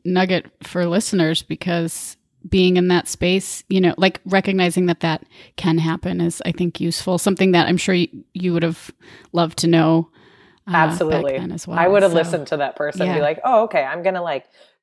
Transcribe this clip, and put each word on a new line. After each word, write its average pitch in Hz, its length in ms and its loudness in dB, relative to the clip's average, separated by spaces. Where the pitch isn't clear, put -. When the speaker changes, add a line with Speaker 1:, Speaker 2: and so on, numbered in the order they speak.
Speaker 1:
nugget 185 460 0
for 175 240 -4
listeners, 170 560 0
because 170 760 -6
being 180 300 4
in 180 100 2
that 180 180 2
space, - 640 -4
you 190 140 2
know, 175 160 4
like, 190 260 2
recognizing 185 640 0
that 170 140 -2
that 160 240 -4
can 165 200 0
happen 170 460 -2
is, 170 240 -2
I 180 60 -2
think, 175 280 -4
useful. 175 380 -2
Something 190 340 2
that 170 160 4
I'm 180 80 2
sure 185 180 -2
you, 175 140 0
you 180 220 -2
would 165 80 0
have 165 280 -6
loved 170 240 0
to - 80 0
know, 165 420 4
uh, 196 60 -6
back 160 200 4
Speaker 2:
Absolutely. 156 440 0
Speaker 1:
then 170 160 -8
as 170 160 -12
well. 170 100 -4
Speaker 2:
I 170 80 4
would 196 160 6
have 190 100 4
Speaker 1:
So, 165 40 2
Speaker 2:
listened 165 300 -2
to 156 100 -4
that 139 200 -4
person 151 260 -4
and 185 100 0
be 165 60 -2
Speaker 1:
yeah. 147 40 0
Speaker 2:
like, 156 220 -2
"Oh, 233 200 4
okay, 185 200 0
I'm 156 180 -6
gonna, 185 200 -2
like, 151 240 -6